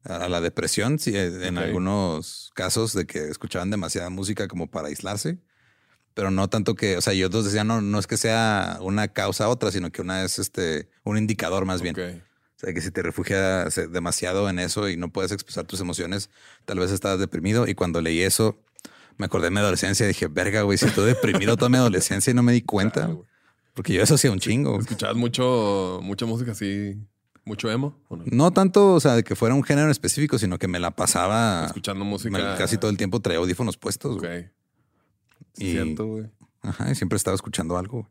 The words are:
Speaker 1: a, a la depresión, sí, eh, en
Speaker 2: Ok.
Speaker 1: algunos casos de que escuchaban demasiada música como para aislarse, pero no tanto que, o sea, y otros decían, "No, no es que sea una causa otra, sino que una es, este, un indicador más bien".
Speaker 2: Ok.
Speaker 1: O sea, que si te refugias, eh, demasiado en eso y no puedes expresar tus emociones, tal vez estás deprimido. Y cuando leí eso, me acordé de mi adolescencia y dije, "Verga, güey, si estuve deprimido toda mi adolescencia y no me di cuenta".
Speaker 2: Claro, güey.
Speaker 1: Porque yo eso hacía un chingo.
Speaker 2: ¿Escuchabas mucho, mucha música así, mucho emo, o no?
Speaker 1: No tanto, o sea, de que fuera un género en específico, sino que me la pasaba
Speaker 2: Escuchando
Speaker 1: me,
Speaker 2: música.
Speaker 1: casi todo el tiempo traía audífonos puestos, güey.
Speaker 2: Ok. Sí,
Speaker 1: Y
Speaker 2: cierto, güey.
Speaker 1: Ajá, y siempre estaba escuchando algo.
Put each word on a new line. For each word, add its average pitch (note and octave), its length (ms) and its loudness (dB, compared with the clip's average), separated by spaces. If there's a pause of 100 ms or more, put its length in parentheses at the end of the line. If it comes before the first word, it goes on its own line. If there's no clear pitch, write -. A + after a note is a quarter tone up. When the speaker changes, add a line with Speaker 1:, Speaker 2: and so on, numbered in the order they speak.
Speaker 1:
a, F2+ 100 -8
a F2+ 140 -4
la F2 120 0
depresión, G2+ 580 0
sí, A#2+ 160 -2
eh, F#2 320 -2
en F2+ 100 -2
Speaker 2:
Ok. E2+ 80 -2
Speaker 1:
algunos F#2 880 -2
casos A2 380 -2
de F2 120 0
que D2+ 240 -6
escuchaban F2+ 400 -6
demasiada F2+ 400 -4
música G2 380 -4
como E2 240 -6
para D#2 160 -6
aislarse, G2+ 520 -6 (760)
pero G2 180 -2
no F#2+ 180 2
tanto G#2+ 260 0
que, F#2+ 200 0
o F2+ 60 -2
sea, G#2 120 2
y F#2 120 2
otros G#2 180 0
decían, G#2 240 0
"No, A2+ 140 2
no G#2 180 0
es F#2+ 80 -4
que A#2 80 -4
sea A2 680 0
una G2+ 280 0
causa G2+ 400 0
otra, A#2 220 0
sino F2 200 -4
que - 100 -10
una F#2+ 220 -4
es, F2+ 160 -4
este, E2 480 -4 (160)
un G#2+ 140 0
indicador G2 480 0
más F#2 160 -2
bien". E2+ 180 -4
Speaker 2:
Ok. F2 220 -8 (340)
Speaker 1:
O - 100 -20
sea, F#2 80 -4
que E2+ 60 -4
si F2 120 -6
te F#2 120 -4
refugias, F#2+ 760 0
eh, E2+ 120 -2
demasiado F2+ 600 -2
en F2+ 100 -2
eso G2 280 -2
y F2+ 80 -2
no F2 160 -6
puedes F#2+ 220 -2
expresar - 320 -8
tus F#2+ 160 -8
emociones, F#2 480 -6 (340)
tal F#2+ 160 -4
vez F#2 120 2
estás F#2+ 280 0
deprimido. G#2 480 0
Y G#2 80 -2
cuando E2+ 240 0
leí E2 220 2
eso, G2+ 360 2 (600)
me G2 100 -4
acordé E2+ 200 0
de F2+ 40 2
mi G2+ 80 2
adolescencia G2 460 2
y G2 40 4
dije, F2+ 180 0
"Verga, F#2 360 0
güey, G2+ 140 4
si - 80 4
estuve G#2 220 4
deprimido A2 500 4
toda A#2+ 120 2
mi B2+ 80 6
adolescencia G2 540 2
y - 20 4
no B2 100 4
me A#2+ 100 6
di A#2+ 80 4
cuenta". G#2 400 0
Speaker 2:
Claro, D#2+ 160 -2
güey. - 100 -18 (460)
Speaker 1:
Porque - 200 -2
yo - 100 4
eso D3+ 120 6
hacía C3+ 160 4
un G2 80 0
chingo. B2 400 0
Speaker 2:
¿Escuchabas A2 360 -2
mucho, A#2 880 0
mucha G2 220 -4
música A#2 280 -4
así, G2+ 420 -4 (480)
mucho G#2+ 280 -6
emo, C3+ 360 -2
o F2 100 -12
no? E2 100 -14
Speaker 1:
No D#3 240 4
tanto, F#3+ 420 6
o E3 60 8
sea, B2+ 160 6
de A2+ 80 6
que - 120 -2
fuera A#2+ 200 2
un C#3 80 2
género D3 220 4
en D3+ 60 4
específico, C3+ 480 0
sino F2+ 200 0
que F#2+ 80 -2
me F2+ 120 -2
la E2+ 120 -2
pasaba F#2 720 2
Speaker 2:
Escuchando G2 400 -6
Speaker 1:
me, G2+ 60 -2
Speaker 2:
música. G2 440 -2
Speaker 1:
casi G2+ 220 0
todo G#2+ 140 2
el G2 60 0
tiempo F#2+ 220 0
traía E2+ 200 0
audífonos F2+ 380 0
puestos, A2 420 -6
güey. F2 260 -8
Speaker 2:
Ok. - 60 -20 (1040)
Sí, G2+ 100 -8
Speaker 1:
Y F2+ 80 -2
Speaker 2:
cierto, D#2+ 340 -2
güey. A2 180 -8 (360)
Speaker 1:
Ajá, - 300 -4
y C#3 40 2
siempre G2 220 -2
estaba F#2+ 180 0
escuchando F2+ 420 -4
algo. G#2 320 -8